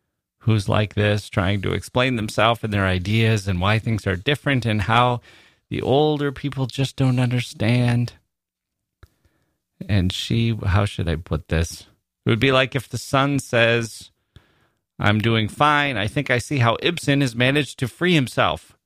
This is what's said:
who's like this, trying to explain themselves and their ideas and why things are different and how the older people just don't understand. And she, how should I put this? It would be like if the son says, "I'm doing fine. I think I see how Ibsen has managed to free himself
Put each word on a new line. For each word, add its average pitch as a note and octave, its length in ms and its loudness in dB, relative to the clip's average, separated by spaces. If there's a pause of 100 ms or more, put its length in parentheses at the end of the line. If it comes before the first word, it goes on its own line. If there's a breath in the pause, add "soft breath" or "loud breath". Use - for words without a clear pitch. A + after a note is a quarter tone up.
(400)
who's A2 280 0
like G#2 260 0
this, G#2 360 0
trying G2 320 0
to F#2+ 100 -4
explain B2+ 440 -2
themselves G#2+ 460 0
and G#2+ 100 -4
their G2+ 120 0
ideas G2+ 640 0
and F2+ 120 0
why G#2 180 2
things A2 280 -4
are F#2 100 0
different C3 500 -2
and G#2+ 160 0
how A#2+ 400 2 (480 soft breath)
the - 100 -4
older C#3+ 520 0
people C3+ 340 -6
just - 300 -4
don't B2+ 220 2
understand. A#2+ 920 0 (1800)
And F#2 240 2
she, A#2 420 -2 (120)
how G2+ 180 2
should F#2+ 240 -4
I D#2+ 80 0
put D#2 320 -6
this? - 380 -2 (400)
It A#2+ 40 2
would A2+ 100 2
be C3+ 120 2
like C3 240 0
if - 140 -6
the A#2+ 80 -8
son C#3 400 0
says, A#2 720 0 (880 soft breath)
"I'm G#2 200 4
doing A2 300 2
fine. C#3+ 480 2
I G#2 120 -2
think C#3+ 220 -4
I B2 60 4
see C3+ 220 -4
how A#2 240 2
Ibsen C#3+ 400 0
has A#2+ 120 -2
managed C3 440 0
to B2 100 -2
free F3+ 240 0
himself A#2+ 720 0